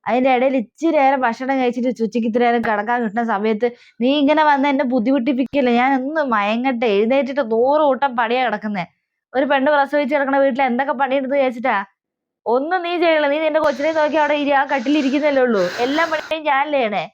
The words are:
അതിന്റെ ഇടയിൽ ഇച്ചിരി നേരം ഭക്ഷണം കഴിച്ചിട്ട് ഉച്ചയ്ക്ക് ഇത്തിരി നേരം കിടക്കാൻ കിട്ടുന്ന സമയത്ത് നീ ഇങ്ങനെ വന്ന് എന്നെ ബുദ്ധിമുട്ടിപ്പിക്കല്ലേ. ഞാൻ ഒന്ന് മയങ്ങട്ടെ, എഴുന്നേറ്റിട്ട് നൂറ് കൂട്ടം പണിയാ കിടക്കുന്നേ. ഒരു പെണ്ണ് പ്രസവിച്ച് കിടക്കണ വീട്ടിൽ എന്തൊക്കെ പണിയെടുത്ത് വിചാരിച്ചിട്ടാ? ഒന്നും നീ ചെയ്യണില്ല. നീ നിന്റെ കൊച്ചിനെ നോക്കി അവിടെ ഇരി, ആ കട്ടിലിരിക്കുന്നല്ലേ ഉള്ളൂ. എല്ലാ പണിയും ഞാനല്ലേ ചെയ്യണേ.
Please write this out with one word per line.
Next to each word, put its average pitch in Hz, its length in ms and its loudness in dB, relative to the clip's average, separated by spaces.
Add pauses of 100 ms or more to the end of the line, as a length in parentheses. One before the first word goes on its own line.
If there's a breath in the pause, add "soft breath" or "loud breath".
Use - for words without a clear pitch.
അതിന്റെ 254 260 2
ഇടയിൽ 262 240 2
ഇച്ചിരി 311 400 -2
നേരം 269 240 4
ഭക്ഷണം 262 380 -2
കഴിച്ചിട്ട് 247 280 -2 (160)
ഉച്ചയ്ക്ക് 226 260 -2
ഇത്തിരി 240 160 2
നേരം 233 200 2
കിടക്കാൻ 220 360 -2
കിട്ടുന്ന 220 280 -4
സമയത്ത് 214 380 0 (340 loud breath)
നീ 254 160 2
ഇങ്ങനെ 302 300 2
വന്ന് 277 240 2
എന്നെ 277 180 0
ബുദ്ധിമുട്ടിപ്പിക്കല്ലേ. 254 880 0
ഞാൻ 254 180 2
ഒന്ന് 294 260 -2 (100)
മയങ്ങട്ടെ, 233 640 0
എഴുന്നേറ്റിട്ട് 262 560 0
നൂറ് 269 360 2
കൂട്ടം 262 300 0
പണിയാ 247 280 0
കിടക്കുന്നേ. 208 380 -4 (520)
ഒരു 269 140 0
പെണ്ണ് 277 240 2
പ്രസവിച്ച് 285 400 0
കിടക്കണ 277 300 0
വീട്ടിൽ 277 220 0
എന്തൊക്കെ 254 340 -2
പണിയെടുത്ത് 269 380 0
വിചാരിച്ചിട്ടാ? 254 400 -2 (760)
ഒന്നും 320 320 -2
നീ 349 60 -4 (100)
ചെയ്യണില്ല. 302 300 2
നീ 302 120 0
നിന്റെ 311 200 0
കൊച്ചിനെ 294 320 0
നോക്കി 302 260 0
അവിടെ 294 200 0
ഇരി, 285 180 0
ആ - 20 0 (100)
കട്ടിലിരിക്കുന്നല്ലേ 277 760 0
ഉള്ളൂ. 214 160 0 (240)
എല്ലാ 302 260 0
പണിയും 311 380 -6
ഞാനല്ലേ 277 320 0
ചെയ്യണേ. 202 320 -4